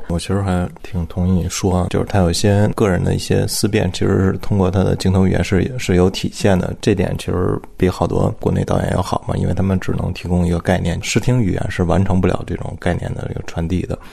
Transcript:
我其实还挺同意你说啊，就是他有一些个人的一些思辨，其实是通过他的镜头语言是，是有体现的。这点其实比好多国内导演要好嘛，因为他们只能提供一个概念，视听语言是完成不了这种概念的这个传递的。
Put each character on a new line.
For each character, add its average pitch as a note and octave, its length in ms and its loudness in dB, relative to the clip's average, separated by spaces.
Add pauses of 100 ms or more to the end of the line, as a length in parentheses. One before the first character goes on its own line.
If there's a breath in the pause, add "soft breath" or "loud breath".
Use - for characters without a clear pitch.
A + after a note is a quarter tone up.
我 - 100 0
其 - 100 -6
实 G2 140 0
还 F2+ 260 0 (140)
挺 E2+ 260 -6
同 F2+ 200 0
意 F#2 40 4
你 F2 180 2
说 F2+ 260 0
啊， F2+ 140 0
就 - 100 0
是 F2+ 60 0
他 G2+ 140 0
有 F2 120 4
一 - 20 2
些 G#2 400 4
个 - 160 2
人 F2+ 140 2
的 F#2 100 2
一 F#2+ 40 2
些 G2 300 0
思 - 200 0
辨， G2+ 240 0
其 G2+ 140 -2
实 G2 140 4
是 F#2+ 120 4 (100)
通 - 160 0
过 F#2 140 2
他 F#2+ 120 4
的 F#2+ 120 2
镜 F#2 160 0
头 F#2+ 160 4
语 F#2 40 2
言 F2+ 120 2
是， F#2 340 0
是 G2 180 0
有 F2+ 140 6
体 - 240 -4
现 G2 240 2
的。 - 220 -2
这 - 160 2
点 F2+ 240 0
其 - 60 -12
实 F#2+ 340 0 (160)
比 F#2 140 2
好 - 180 0
多 G2 320 0
国 F#2+ 120 0
内 - 120 0
导 - 160 0
演 G1+ 140 -2
要 F#2 80 0
好 - 260 -4
嘛， F#2 80 -2
因 F#2+ 120 -2
为 F#2+ 60 0
他 F#2 80 -2
们 F#2+ 180 0
只 - 120 -4
能 F#2 220 -2
提 - 140 -10
供 F2 200 2
一 - 20 0
个 F2 100 0
概 F2+ 200 0
念， F2 240 -2
视 - 160 -2
听 B2 220 2
语 F#2+ 100 2
言 - 180 -2
是 F#2 140 0
完 E2+ 200 2
成 F#2+ 180 2
不 F#2 40 4
了 - 220 0
这 F2 80 -6
种 - 240 -8
概 F2+ 160 -2
念 - 180 -6
的 - 140 -8
这 - 80 -8
个 - 100 -8
传 E2 220 -4
递 F2+ 140 0
的。 - 160 -6 (160 loud breath)